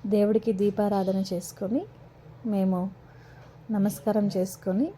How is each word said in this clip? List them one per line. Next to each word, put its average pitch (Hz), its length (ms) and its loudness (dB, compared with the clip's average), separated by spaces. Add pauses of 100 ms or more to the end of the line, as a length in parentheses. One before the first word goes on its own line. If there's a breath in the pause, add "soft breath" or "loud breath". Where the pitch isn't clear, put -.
దేవుడికి 214 460 2
దీపారాధన 196 680 0 (100)
చేసుకొని, 202 500 -4 (640)
మేము 190 440 0 (800 loud breath)
నమస్కారం 208 640 2
చేసుకొని 190 600 0